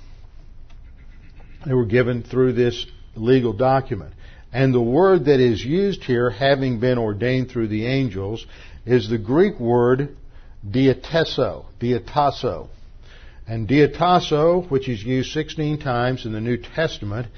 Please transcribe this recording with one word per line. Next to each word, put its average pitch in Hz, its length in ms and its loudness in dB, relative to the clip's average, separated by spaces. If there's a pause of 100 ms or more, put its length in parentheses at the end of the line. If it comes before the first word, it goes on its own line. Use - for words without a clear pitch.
(1700)
They 135 80 -2
were 127 120 2
given 117 380 2
through 127 280 2
this 120 340 0 (300)
legal 120 380 2
document. 131 640 -2 (380)
And 131 200 2
the 123 80 4
word 156 440 4
that 139 140 6
is 113 240 4
used 180 400 -2
here, 123 260 0
"having 131 520 0
been 127 160 2
ordained 117 520 -2
through 113 200 -2
the 107 160 -2
angels," 117 600 -4 (400)
is 117 220 4
the 117 100 0
Greek 139 440 2
word 123 560 2 (520)
diateso, 127 960 0 (160)
diatasso. 120 880 -2 (800)
And 113 180 -6
diatasso, 165 1040 2
which 135 200 0
is 107 120 -6
used 127 300 -2
sixteen 151 460 -4
times 127 480 -2
in 110 80 -6
the 107 80 -6
New 117 160 -2
Testament, 117 680 -6 (100)